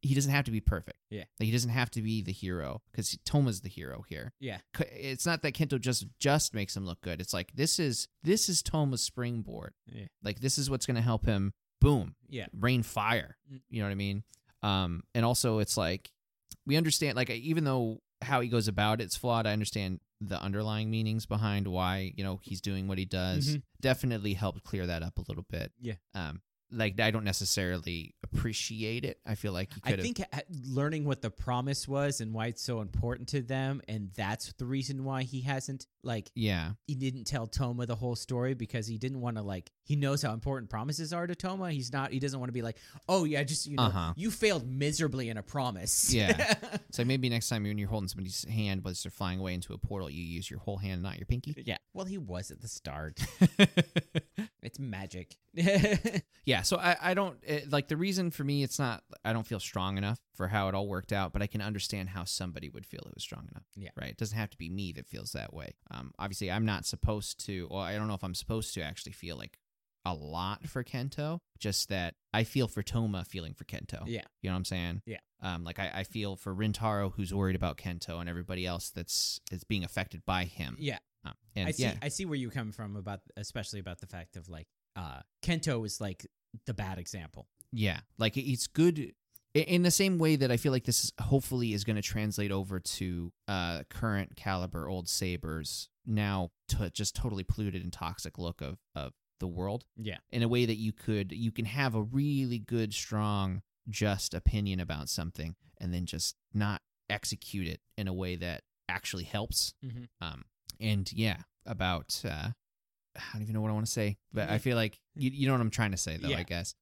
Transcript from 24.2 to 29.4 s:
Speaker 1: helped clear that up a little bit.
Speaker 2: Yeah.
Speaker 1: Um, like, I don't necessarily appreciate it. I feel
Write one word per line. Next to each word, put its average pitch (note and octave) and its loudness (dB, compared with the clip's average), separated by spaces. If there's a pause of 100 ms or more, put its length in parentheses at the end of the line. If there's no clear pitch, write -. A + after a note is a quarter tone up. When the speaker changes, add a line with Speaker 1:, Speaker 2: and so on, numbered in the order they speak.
Speaker 1:
helped G2 -2
clear F#2 -2
that E2 0
up F2 -4
a F2+ -6
little G2+ -6
bit. - -6
Speaker 2:
Yeah. A#2 -6 (200)
Speaker 1:
Um, E2+ -4 (320)
like, G#2+ 0
I A2 6
don't G#2+ 0
necessarily F2+ 0
appreciate A2+ -2
it. - -6
I G#2+ 0
feel G#2 -2